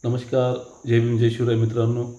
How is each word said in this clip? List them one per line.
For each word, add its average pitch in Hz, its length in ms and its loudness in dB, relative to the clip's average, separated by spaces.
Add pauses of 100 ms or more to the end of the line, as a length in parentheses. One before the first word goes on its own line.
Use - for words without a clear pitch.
नमस्कार, 123 480 0 (340)
जय 117 120 4
भीम, 117 180 0
जय 117 120 4
शिवराय 120 260 0
मित्रांनो. 117 640 0